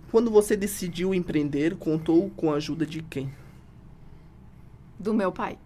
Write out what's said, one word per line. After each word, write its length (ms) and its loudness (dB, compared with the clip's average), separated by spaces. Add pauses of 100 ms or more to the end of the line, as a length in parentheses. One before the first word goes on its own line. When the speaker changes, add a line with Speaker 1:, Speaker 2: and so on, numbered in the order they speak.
(120)
Speaker 1:
quando 200 4
você 240 6
decidiu 580 -2
empreender, 640 0
contou 540 2
com 200 -2
a 40 2
ajuda 300 -4
de 180 -8
quem? 280 -8 (1700)
Speaker 2:
Do 140 -2
meu 180 2
pai. 340 -8